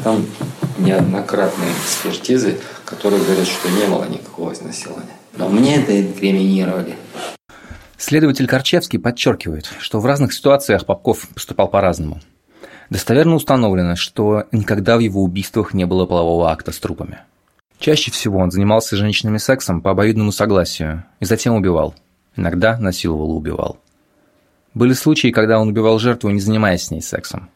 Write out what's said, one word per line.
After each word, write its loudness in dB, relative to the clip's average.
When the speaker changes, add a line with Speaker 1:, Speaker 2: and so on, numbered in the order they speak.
Speaker 1:
там 0
неоднократные 0
экспертизы, -2
которые 0
говорят, 2
что -4
не 2
было 0
никакого -10
изнасилования. -14
Но -4
мне 4
это 2
инкриминировали. 0
Speaker 2:
Следователь 2
Корчевский 0
подчеркивает, -2
что -4
в 0
разных 2
ситуациях 2
Попков -2
поступал -2
по-разному. 0
Достоверно 2
установлено, 2
что 0
никогда 2
в 4
его 2
убийствах -2
не 0
было 2
полового 2
акта -6
с -8
трупами. -8
Чаще 2
всего -2
он 2
занимался 2
с 2
женщинами 0
сексом 0
по 0
обоюдному 2
согласию 0
и -6
затем 0
убивал. 0
Иногда 0
насиловал -2
и -2
убивал. -6
Были 4
случаи, 2
когда 2
он 2
убивал 2
жертву, 0
не 2
занимаясь 0
с -10
ней -8
сексом. -10